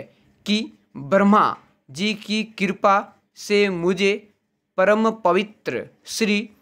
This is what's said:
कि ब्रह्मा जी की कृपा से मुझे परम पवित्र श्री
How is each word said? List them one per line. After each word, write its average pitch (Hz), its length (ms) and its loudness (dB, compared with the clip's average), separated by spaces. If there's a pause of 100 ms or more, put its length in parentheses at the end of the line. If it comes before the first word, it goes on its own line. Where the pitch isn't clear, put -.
(460)
कि 214 260 -2 (260)
ब्रह्मा 190 600 2 (320)
जी 190 240 -4
की 214 300 -6 (160)
कृपा 202 380 0 (400)
से 202 320 0
मुझे 185 440 0 (640)
परम 214 320 2 (120)
पवित्र 175 680 -2 (180)
श्री - 440 -2 (120)